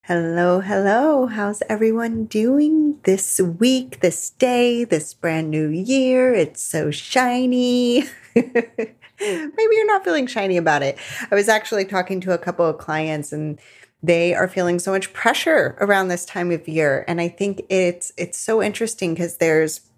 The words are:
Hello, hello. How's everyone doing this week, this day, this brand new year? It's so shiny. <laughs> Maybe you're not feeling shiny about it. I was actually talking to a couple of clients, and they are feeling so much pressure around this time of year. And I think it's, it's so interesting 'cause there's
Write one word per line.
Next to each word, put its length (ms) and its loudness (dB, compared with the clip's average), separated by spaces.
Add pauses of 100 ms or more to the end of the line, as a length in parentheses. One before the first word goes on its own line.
Hello, 540 2
hello. 640 2
How's 420 -4
everyone 600 0
doing 760 2
this 380 0
week, 580 0
this 300 -2
day, 560 0
this 280 -2
brand 380 -4
new 160 -2
year? 680 2
It's 280 0
so 300 -4
shiny. 1120 2 (140)
<laughs> 140 -20
Maybe 640 -2 (240)
you're 680 0
not 200 2
feeling 200 0
shiny 300 -2
about 260 2
it. 160 -2 (320)
I 60 2
was 140 4
actually 340 0
talking 380 -4
to 100 -2
a 60 2
couple 280 -2
of 120 0
clients, 560 -4
and 260 -8 (420)
they 320 4
are 140 2
feeling 320 0
so 120 -4
much 200 -2
pressure 680 2
around 260 2
this 160 -4
time 280 -4
of 180 -4
year. 360 0
And 140 -4
I 80 -2
think 400 -4
it's, 480 0
it's 240 -8
so 240 0
interesting 500 -4
'cause 260 -6
there's 420 2 (160)